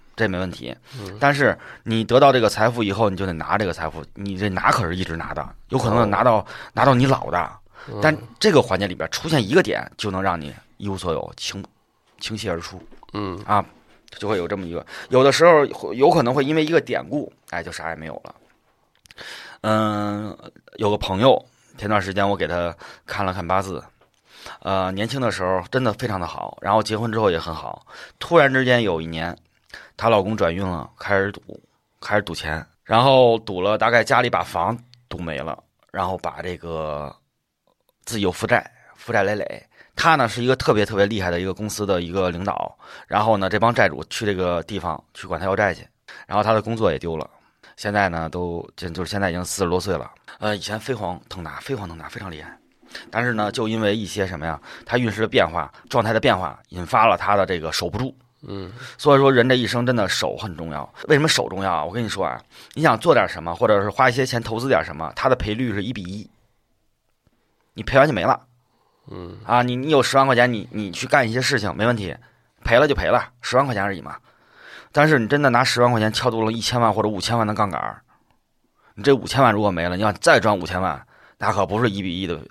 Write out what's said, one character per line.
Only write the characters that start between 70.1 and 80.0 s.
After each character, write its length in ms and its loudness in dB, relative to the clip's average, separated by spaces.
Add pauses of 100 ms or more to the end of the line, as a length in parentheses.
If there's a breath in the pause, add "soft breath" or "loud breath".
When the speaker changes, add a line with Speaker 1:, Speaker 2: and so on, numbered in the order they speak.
Speaker 1:
万 80 6
块 100 4
钱， 160 4
你， 220 -4
你 180 -6
去 160 -8
干 220 2
一 20 -4
些 120 -2
事 180 0
情 160 -4
没 80 0
问 100 4
题， 220 -8 (480 soft breath)
赔 140 6
了 100 4
就 60 2
赔 140 -2
了， 140 4 (200)
十 160 0
万 80 2
块 80 -4
钱 100 -2
而 100 -4
已 60 -12
嘛。 160 -16 (760 loud breath)
但 140 4
是 120 4
你 100 0
真 140 2
的 80 4
拿 120 4
十 200 2
万 80 6
块 100 2
钱 100 2
撬 200 0
动 160 0
了 40 0
一 80 -4
千 220 -2
万 100 4
或 120 0
者 60 2
五 120 -4
千 160 -2
万 100 2
的 60 -2
杠 160 0
杆 100 -6
儿， 220 -8 (920 soft breath)
你 80 -16
这 120 4
五 120 -4
千 160 2
万 100 6
如 80 2
果 100 2
没 160 -2
了， 80 -2
你 60 -4